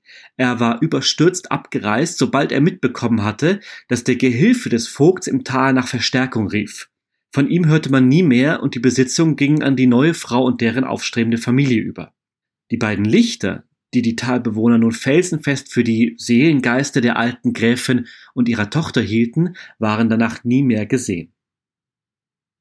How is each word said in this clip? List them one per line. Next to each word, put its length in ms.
Er 240
war 200
überstürzt 680
abgereist, 680
sobald 340
er 80
mitbekommen 640
hatte, 360
dass 160
der 120
Gehilfe 520
des 180
Vogts 400
im 160
Tal 300
nach 160
Verstärkung 600
rief. 400
Von 180
ihm 160
hörte 240
man 180
nie 140
mehr 400
und 140
die 40
Besitzung 560
ging 260
an 120
die 120
neue 280
Frau 300
und 160
deren 240
aufstrebende 540
Familie 440
über. 320
Die 60
beiden 280
Lichter, 600
die 100
die 140
Talbewohner 640
nun 140
felsenfest 800
für 100
die 360
Seelengeister 840
der 160
alten 360
Gräfin 540
und 140
ihrer 220
Tochter 300
hielten, 560
waren 300
danach 360
nie 180
mehr 240
gesehen. 460